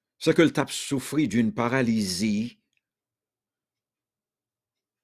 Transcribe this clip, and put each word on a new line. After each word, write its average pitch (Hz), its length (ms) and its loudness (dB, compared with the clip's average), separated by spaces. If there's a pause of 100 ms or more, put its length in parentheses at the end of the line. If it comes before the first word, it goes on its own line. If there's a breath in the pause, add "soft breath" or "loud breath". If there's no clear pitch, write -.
(160)
se - 160 2
ke 165 120 6
l 143 120 4
t 151 80 0
ap - 80 -8
soufri 139 560 -4
d'une 110 240 0
paralysie 113 1040 -2 (2500)